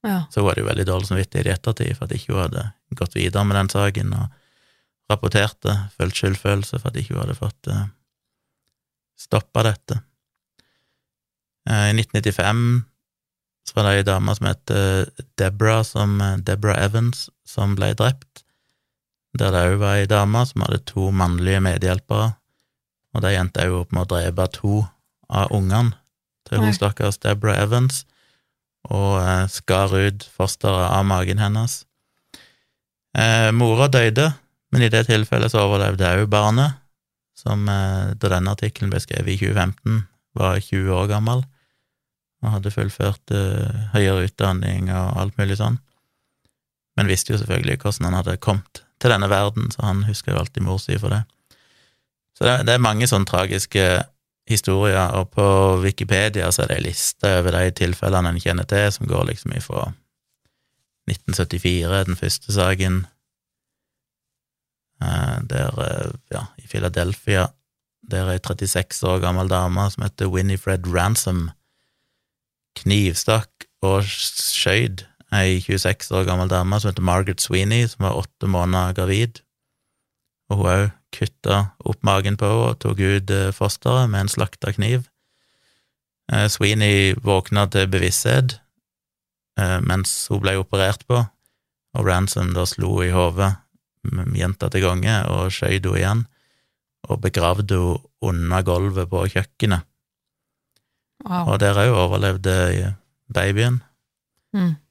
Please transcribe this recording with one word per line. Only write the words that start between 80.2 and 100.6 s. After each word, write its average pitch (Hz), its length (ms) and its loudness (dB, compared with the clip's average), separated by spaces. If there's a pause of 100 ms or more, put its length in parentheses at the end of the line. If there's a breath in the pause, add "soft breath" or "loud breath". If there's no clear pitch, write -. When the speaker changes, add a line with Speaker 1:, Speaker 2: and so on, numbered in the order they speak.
Speaker 2:
og 104 80 0
hun 95 100 2
også 98 240 2 (200)
kuttet 101 600 -2 (160)
opp - 160 -4
magen 98 340 2
på 104 80 0
henne 113 240 2
og 117 100 -4
tok 104 200 -2
ut, 98 320 0
eh, 95 200 0
fosteret 123 600 0
med 98 140 0
en - 20 -2
slakta - 480 -4
kniv. 117 300 0 (1200)
Eh, 104 180 2
Sweeney 104 680 2
våkna 101 560 0
til 98 160 2
bevissthet, 117 720 0 (1000)
eh, 92 220 0
mens 90 480 -2
hun 98 140 -2
ble 95 180 0
operert 95 480 -2
på, 120 140 2 (720)
og 101 100 -2
Ransom 92 480 0
da 90 120 -2
slo 95 360 -4
i 90 100 0
hodet, 92 440 2 (480)
mm, 90 320 -4
gjentatte 92 480 -2
ganger 92 460 0
og 92 220 -2
skjøt 95 340 -2
henne 95 120 0
igjen, 104 280 0 (840)
og - 120 -2
begravde 95 480 0
henne 90 320 0 (200)
under 90 420 0
gulvet 92 460 -2
på 90 220 -2
kjøkkenet. 92 520 -2 (1400)